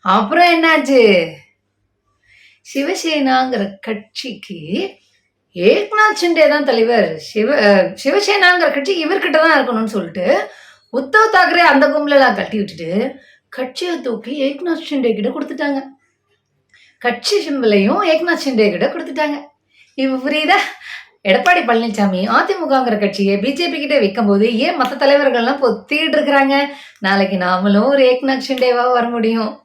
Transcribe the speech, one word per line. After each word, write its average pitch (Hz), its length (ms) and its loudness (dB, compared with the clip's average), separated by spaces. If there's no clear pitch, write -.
அப்புறம் 220 440 2
என்னாச்சு? 269 840 4
சிவசேனாங்கிற 262 920 -2
கட்சிக்கு 208 1080 -10
ஏக்நாத் 415 680 2
ஷிண்டே 330 260 2
தான் 294 160 0
தலைவர், 226 520 0
சிவ-, 226 240 0
அஹ், 196 460 2
சிவசேனாங்கிற 359 680 2
கட்சி 311 340 -2
இவர்கிட்ட 349 240 -2
தான் 320 280 4
இருக்கணும்னு 233 260 -2
சொல்லிட்டு 202 640 -2
உத்தவ் 427 400 2
தாக்கரே 349 320 4
அந்த 285 240 4
கும்பலெல்லாம் 285 460 2
கழட்டி 196 220 -6
விட்டுட்டு 196 580 -4
கட்சியை 277 520 -8
தூக்கி 240 320 -8
ஏக்நாத் 294 500 -4
ஷிண்டே 240 220 0
கிட்ட 208 140 -4
கொடுத்துட்டாங்க. 277 540 -6
கட்சி 240 380 -2
சிம்பலையும் 262 680 0
ஏக்நாத் 320 460 0
ஷிண்டே 220 220 2
கிட்ட 175 160 -2
கொடுத்துட்டாங்க. 294 560 -6
இப்ப 262 360 -2
புரியுதா? 311 260 0
எடப்பாடி 349 360 2
பழனிசாமி 214 640 -2
அதிமுகங்கிற 269 720 0
கட்சியை 196 380 0
பி 254 140 -2
ஜே 349 160 -4
பி 311 100 -6
கிட்ட 285 200 -2
விற்கும் 208 280 0
போது 214 320 2
ஏன் 311 220 -2
மத்த 247 40 2
தலைவர்கள்லாம் 269 760 2
பொத்திட்டு 294 540 -2
இருக்கிறாங்க? 277 380 2
நாளைக்கு 196 380 0
நாமளும் 185 500 2
ஒரு 277 180 4
ஏக்நாத் 254 440 0
ஷிண்டேவா 254 440 0
வர 240 160 0
முடியும் 226 560 -2